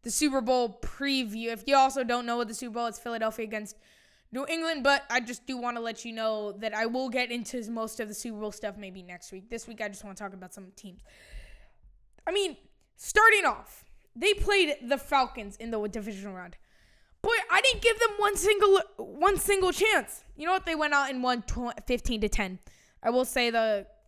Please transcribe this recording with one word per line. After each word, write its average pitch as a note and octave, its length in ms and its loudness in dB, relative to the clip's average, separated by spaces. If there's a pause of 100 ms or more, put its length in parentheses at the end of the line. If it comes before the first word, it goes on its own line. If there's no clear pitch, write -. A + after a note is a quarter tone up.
the A#3 80 -8
Super C4+ 280 2
Bowl B3 440 0
preview. A#3+ 640 -4
If A3+ 180 -6
you C#4 100 4
also C4+ 280 4
don't A#3+ 240 -2
know A#3+ 100 -2
what A#3+ 100 -2
the A3+ 60 -12
Super A3 220 -10
Bowl, A#3 100 -2
it's A3+ 140 -6
Philadelphia A3+ 440 -4
against G#3+ 320 -8 (560)
New B3+ 140 -6
England, E4 380 -2
but C#4 260 6
I A#3+ 100 2
just A#3+ 280 -8
do C4 100 -6
wanna A#3+ 220 -4
let A3+ 260 -8
you A#3 80 -10
know A3 460 -2
that G#3+ 160 -4
I A3 100 0
will B3 240 -2
get B3 220 -2
into A#3+ 280 -6 (120)
most A3+ 280 -6
of A3 80 -4
the G#3 60 -10
Super G#3 260 -10
Bowl G#3 120 -6
stuff G3+ 260 -10
maybe F#3+ 240 -14
next F3+ 300 -18
week. F#3+ 180 -16
This A3+ 180 -10
week, A3 140 -12
I G#3 60 -4
just G3+ 160 -12
wanna G3 120 -14
talk G3 180 -10
about F#3 200 -18
some F#3+ 220 -20
teams. F#3 260 -20 (1300)
I - 40 -4
mean, F#4 240 -2 (420)
starting G#4+ 480 6
off, - 380 -4 (320)
they G4 200 2
played F#4 420 4 (100)
the C#4 120 0
Falcons B3 560 -2
in A3+ 160 -8
the G#3+ 160 -2
divisional G3+ 480 -8
round. F3 200 -16 (680)
Boy, A#4 120 4 (140)
I F4+ 120 6
didn't B4+ 200 4
give A4+ 160 4
them A4+ 200 2
one G#4 200 2
single, G4 440 6 (160)
one F#4 400 2
single F#4+ 340 2
chance. F4+ 520 0 (140)
You D4 80 -10
know E4+ 60 0
what? F#4 160 0
They E4 80 0
went D4+ 180 0
out C#4 160 2
and B3+ 140 -4
won B3 180 0
tw-, - 460 -6
fifteen A#3+ 340 0
to G#3 80 0
ten. F#3+ 300 -2 (420)
I - 80 0
will B3+ 160 2
say B3 240 0
the A3 380 0 (200)